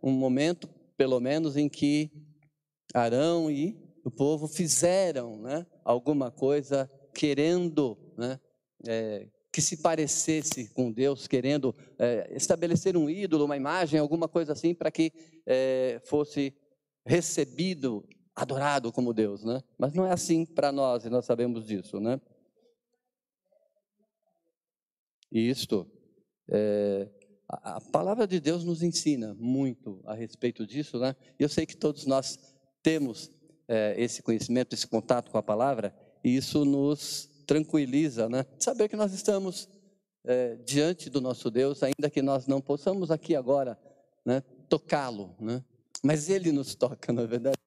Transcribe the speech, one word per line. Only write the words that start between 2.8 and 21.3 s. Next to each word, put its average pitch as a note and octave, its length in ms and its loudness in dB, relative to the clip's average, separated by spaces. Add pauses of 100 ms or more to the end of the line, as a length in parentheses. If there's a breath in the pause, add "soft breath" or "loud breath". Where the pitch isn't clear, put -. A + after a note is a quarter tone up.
Arão D3+ 580 2
e D3+ 280 -2 (260)
o B2+ 60 -4
povo D3 360 0
fizeram, D3 960 0
né, C#3+ 260 -6 (180)
alguma B2 460 2
coisa C3+ 600 0 (240)
querendo, D3+ 840 2 (220)
né, B2+ 200 -4 (480)
é, A2 420 -4 (240)
que - 80 -2
se E3+ 160 -2
parecesse D#3 920 0
com B2 220 -2
Deus, C3 360 0
querendo, C3+ 500 0 (220 loud breath)
é, A#2+ 360 0
estabelecer F3 600 0
um D3+ 140 2
ídolo, E3 340 0
uma C#3+ 120 -2
imagem, D3+ 440 0
alguma D#3 260 0
coisa D#3 260 -2
assim, E3+ 220 0
pra E3 160 -2
que, D#3+ 220 0 (320 loud breath)
é, C3 640 0
fosse C#3+ 480 -2 (500)
recebido, C#3+ 960 0 (320)
adorado C#3 560 0
como A#2+ 220 0
Deus, G#2+ 320 0
né? B2 180 -2 (160)
Mas C#3 140 0
não F#3 140 2
é F#3 40 2
assim E3 360 2
pra - 260 0
nós, B2+ 320 0
e A#2 60 -6
nós B2 160 0
sabemos A#2 400 0